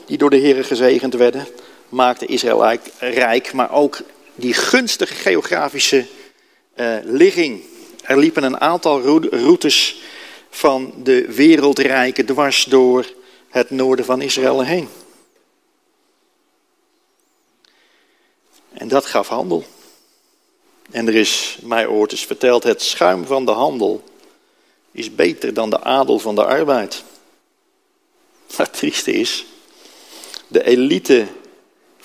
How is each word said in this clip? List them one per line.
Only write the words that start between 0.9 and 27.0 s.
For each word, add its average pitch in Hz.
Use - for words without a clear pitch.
werden, 123
maakten 123
Israël 117
rijk, 113
rijk, 123
maar 127
ook 143
die 123
gunstige -
geografische, 147
eh, 117
ligging. 151
Er 131
liepen 156
een 131
aantal 156
roe-, 151
routes 143
van 131
de 123
wereldrijken 135
dwars 139
door 127
het 123
noorden 131
van 127
Israël 131
heen. 156
En 113
dat 135
gaf 104
handel. 160
En 113
er 110
is -
mij 117
ooit 107
eens -
verteld: 123
het 113
schuim 175
van 135
de 113
handel 113
is 110
beter 156
dan 110
de -
adel 131
van 107
de 104
arbeid. 135